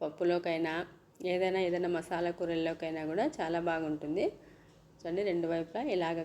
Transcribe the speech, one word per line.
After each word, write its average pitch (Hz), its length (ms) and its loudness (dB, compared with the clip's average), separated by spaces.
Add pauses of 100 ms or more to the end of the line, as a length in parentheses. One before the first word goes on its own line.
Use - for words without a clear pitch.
పప్పులోకైనా 165 720 0 (600)
ఏదైనా, 185 340 2
ఏదైనా 175 300 2
మసాలా 170 420 -2
కూరల్లోకైనా 165 600 -2 (100)
కూడా 202 140 2 (140)
చాలా 170 200 0 (100)
బాగుంటుంది. 160 560 0 (760)
చూడండి, 175 300 -2
రెండు 170 220 2
వైపులా 165 300 -2 (140)
ఇలాగ 165 300 0